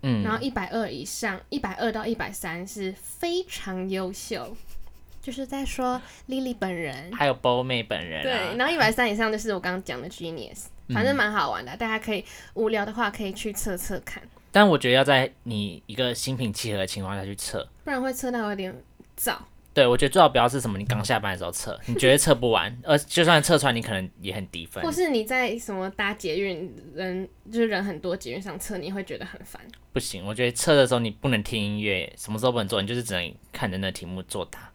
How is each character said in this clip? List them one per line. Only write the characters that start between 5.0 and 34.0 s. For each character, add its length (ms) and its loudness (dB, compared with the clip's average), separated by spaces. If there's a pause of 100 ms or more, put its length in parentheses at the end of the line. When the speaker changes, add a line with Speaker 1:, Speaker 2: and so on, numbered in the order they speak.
Speaker 2:
就 100 -8
是 140 -6
在 200 -6
说 360 -2 (260)
Lily 300 -4
本 160 -2
人。 400 -6
Speaker 1:
还 120 2
有 80 4
波 300 2
妹 180 0
本 240 -4
人 140 -6
啊。 40 -4
Speaker 2:
对， 340 -2
然 100 2
后 60 0
一 40 -2
百 140 4
三 180 2
以 60 0
上 160 2
就 60 -2
是 160 -2
我 60 -2
刚 120 -2
刚 120 -4
讲 180 -8
的 80 -10
genius， 560 -10 (220)
Speaker 1:
嗯。 60 -4
Speaker 2:
反 120 2
正 100 4
蛮 160 2
好 200 0
玩 140 -4
的， 120 -10
大 100 -4
家 100 -2
可 160 -4
以， 100 -4 (320)
无 140 0
聊 160 0
的 80 -8
话 160 0
可 140 -8
以 80 -4
去 220 -6
测 240 -4
测 240 -6
看。 200 -14 (300)
Speaker 1:
但 160 8
我 100 6
觉 120 2
得 60 8
要 80 8
在 280 6 (120)
你 420 -4
一 80 -14
个 220 -2
心 200 -4
平 160 -2
气 200 -6
和 60 -2
的 100 0
情 160 -6
况 120 -6
下 100 -6
去 100 -8
测。 320 -6 (160)
Speaker 2:
不 80 -6
然 100 -2
会 120 -2
测 180 -4
到 180 -2
有 60 -4
点 180 -6 (440)
早。 280 -4 (280)
Speaker 1:
对， 120 10
我 120 6
觉 100 6
得 60 0
最 80 8
好 80 10
不 80 2
要 100 6
是 140 0
什 80 -2
么 80 -2
你 80 -4
刚 180 0
下 160 2
班 140 -2
的 40 -6
时 60 -8
候 80 -6
测， 260 -8 (100)
你 80 -2
绝 120 4
对 100 10
测 160 6
不 160 4
完， 260 4
Speaker 2:
<laughs> 60 -14
Speaker 1:
呃， 180 4
就 260 2
算 180 8
测 140 6
出 80 4
来 80 4
你 80 0
可 100 -4
能 180 -2 (120)
也 120 -6
很 140 -6
低 180 -10
分。 160 -10
Speaker 2:
或 80 -2
是 200 0
你 160 2
在 340 -2
什 160 -8
么 140 -4
搭 240 -2
捷 240 -4
运， 360 -4 (220)
人， 320 -4 (240)
就 80 -2
是 80 4
人 160 0
很 160 -4
多 160 -2
捷 160 -10
运 100 -8
上 160 -10
测， 200 -8
你 120 -8
会 140 -6
觉 140 -10
得 80 -10
很 180 -14
烦。 180 -18 (300)
Speaker 1:
不 80 -2
行， 260 -8
我 80 -6
觉 120 0
得 80 4
测 200 2
的 140 8
时 60 2
候 80 4
你 100 0
不 160 -4
能 160 2
听 180 -2
音 200 -2
乐， 340 0
什 160 -10
么 80 -2
时 60 0
候 80 6
不 40 0
能 80 0
做， 160 0
你 60 -2
就 80 -2
是 80 -2
只 100 -4
能 220 -4 (160)
看 180 -4
着 100 -4
那 120 -2
题 140 -10